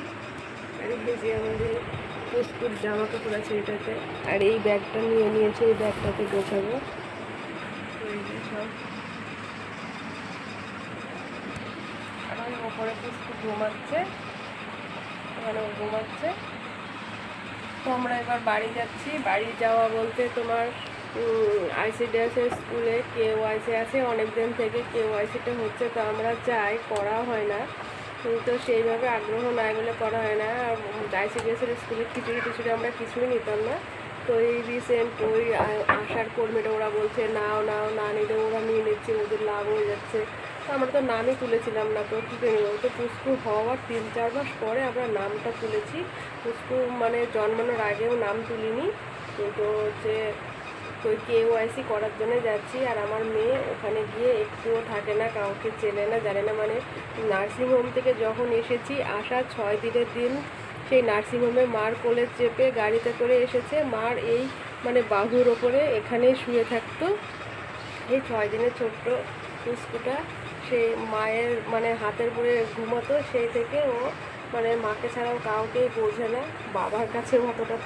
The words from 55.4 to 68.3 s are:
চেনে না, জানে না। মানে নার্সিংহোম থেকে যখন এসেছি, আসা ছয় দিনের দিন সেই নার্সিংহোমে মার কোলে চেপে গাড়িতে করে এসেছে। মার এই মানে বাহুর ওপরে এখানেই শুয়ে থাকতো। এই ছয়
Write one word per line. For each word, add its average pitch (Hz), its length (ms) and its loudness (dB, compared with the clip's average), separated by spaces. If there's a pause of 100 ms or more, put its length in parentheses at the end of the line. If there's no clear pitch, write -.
চেনে 202 240 2
না, 226 140 2
জানে 202 220 0
না। 214 120 0
মানে 214 220 0 (560)
নার্সিংহোম 240 540 4 (100)
থেকে 254 180 4
যখন 220 380 0
এসেছি, 233 520 0
আসা 226 400 0 (100)
ছয় 208 280 2
দিনের 233 320 2
দিন 247 280 0 (480)
সেই 262 120 8
নার্সিংহোমে 240 640 4
মার 220 260 2 (120)
কোলে 240 220 4 (120)
চেপে 247 340 4
গাড়িতে 226 480 2
করে 247 180 6
এসেছে। 254 460 2
মার 233 340 0
এই 233 300 2 (380)
মানে 240 240 6
বাহুর 226 380 6
ওপরে 240 320 6 (200)
এখানেই 240 420 6
শুয়ে 240 220 2
থাকতো। 233 420 -2 (1080)
এই 269 140 4
ছয় 214 220 2